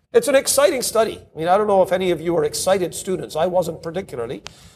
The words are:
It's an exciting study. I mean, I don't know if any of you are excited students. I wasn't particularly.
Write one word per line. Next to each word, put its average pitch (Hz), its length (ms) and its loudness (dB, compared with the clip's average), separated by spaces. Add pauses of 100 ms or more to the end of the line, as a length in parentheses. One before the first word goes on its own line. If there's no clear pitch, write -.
(100)
It's 226 160 2
an 277 80 2
exciting 277 460 2
study. 220 380 -2 (140)
I - 40 -14
mean, 160 100 -2
I 180 100 6
don't 208 100 2
know 196 140 4
if 170 100 2
any 185 200 0
of 165 80 -2
you 170 180 -2
are 151 60 2
excited 175 500 -2
students. 156 420 -6
I 156 100 0
wasn't 170 360 -2
particularly. 156 600 -8 (320)